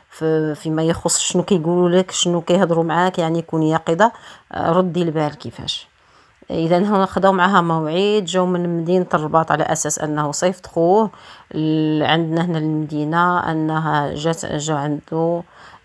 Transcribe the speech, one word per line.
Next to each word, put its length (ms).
في، 440
فيما 280
يخص 360
شنو 240
كيقولوا 460
لك، 220
شنو 300
كيهضروا 440
معاك، 340
يعني 240
كوني 280
يقظة، 420
آه، 200
ردي 300
البال 320
كيفاش. 540
إذا 280
هنا 280
خداو 260
معاها 280
موعد، 640
جاو 220
من 340
مدينة 340
الرباط 380
على 120
أساس 340
أنه 340
صيفط 340
خوه 440
ل-، 480
عندنا 420
هنا 140
للمدينة، 920
أنها 640
جات، 320
جا 280
عنده، 680